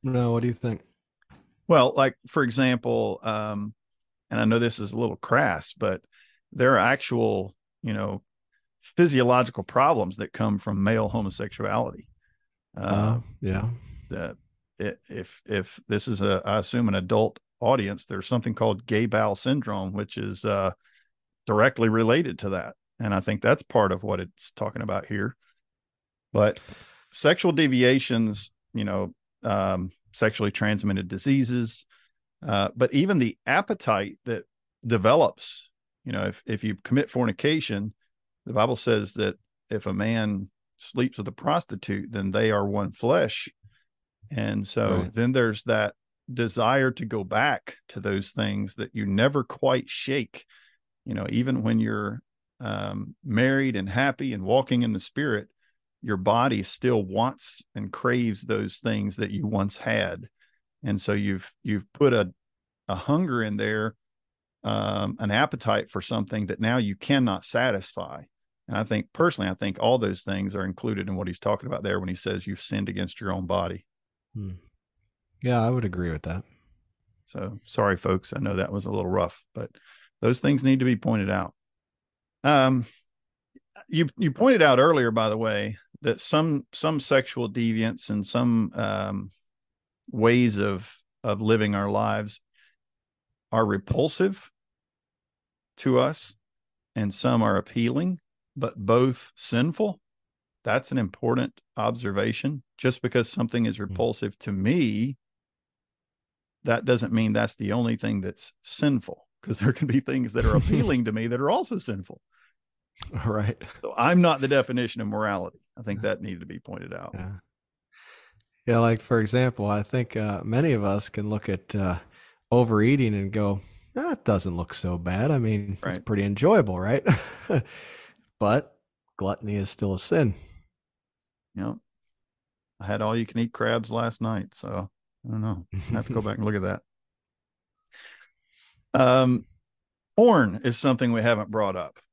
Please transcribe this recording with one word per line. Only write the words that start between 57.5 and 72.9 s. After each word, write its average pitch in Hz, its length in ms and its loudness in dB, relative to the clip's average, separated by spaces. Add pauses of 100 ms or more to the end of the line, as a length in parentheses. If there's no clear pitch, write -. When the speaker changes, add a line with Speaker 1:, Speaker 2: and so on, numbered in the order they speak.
Speaker 2:
and 104 160 -8
craves 120 500 -2
those 104 360 -4
things 104 400 -4
that 107 140 -4
you 104 160 -4
once 101 300 -2
had. 95 500 -4 (560)
And 104 180 -2
so - 120 -2
you've, 101 380 -4 (120)
you've 104 300 -4
put 143 200 4
a, 101 200 2 (540)
a 98 80 -2
hunger 143 480 0
in 104 140 -4
there, 107 380 -2 (680)
um, 101 560 -2
an 104 120 -2
appetite 110 580 0
for 98 120 -6
something 107 460 -4
that 87 120 -6
now 113 180 0
you 104 180 -2
cannot 120 480 0
satisfy. 95 800 -4 (440)
And 110 100 -4
I 107 60 0
think, 107 300 -2
personally, 120 360 0
I 92 60 -6
think 98 240 -6
all 117 180 4
those 98 240 -2
things 98 320 -4
are 98 120 -6
included 98 420 -6
in 95 80 -4
what 92 120 -4
he's 90 120 -8
talking - 280 -2
about - 160 -6
there 95 160 -2
when 90 100 -6
he 90 60 -4
says 95 300 -6
you've 98 160 -8
sinned 101 260 -4
against 95 320 -8